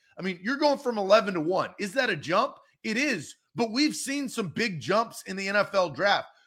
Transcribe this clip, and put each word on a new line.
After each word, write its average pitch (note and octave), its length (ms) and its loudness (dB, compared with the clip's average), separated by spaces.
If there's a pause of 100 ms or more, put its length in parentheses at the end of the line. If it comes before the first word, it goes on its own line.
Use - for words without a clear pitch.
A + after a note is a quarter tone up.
(180)
I - 40 -10
mean, F3+ 200 -4
you're B3 140 -4
going C#4+ 240 4
from A#3+ 180 -2
eleven G3+ 360 6
to E3+ 80 0
one. D#3+ 380 0
Is G3+ 140 -4
that B3 160 2
a F#3 60 0
jump? E3 400 0 (280)
It A3 120 -4
is. B3 400 -2 (200)
But A#3 160 -2
we've D4 240 0
seen C#4 340 -6
some G3+ 200 -4
big G#3 300 -2
jumps G3 440 -2
in F#3+ 120 -8
the G3 140 -4
N G3+ 80 0
F G3+ 160 0
L F3+ 160 2
draft. E3 400 0 (180)